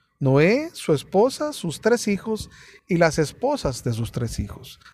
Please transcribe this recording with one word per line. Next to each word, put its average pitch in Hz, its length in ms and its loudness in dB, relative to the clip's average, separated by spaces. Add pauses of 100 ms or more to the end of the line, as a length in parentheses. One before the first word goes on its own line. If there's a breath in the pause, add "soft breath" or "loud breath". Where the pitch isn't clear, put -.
(200)
Noé, 170 520 4
su - 220 -2
esposa, 254 580 0
sus - 280 -8
tres 226 260 0
hijos 214 440 -4 (360 loud breath)
y 185 100 0
las 165 220 4
esposas 165 640 -2
de 123 100 -2
sus 113 200 -4
tres 117 260 -6
hijos. - 400 -10 (160 soft breath)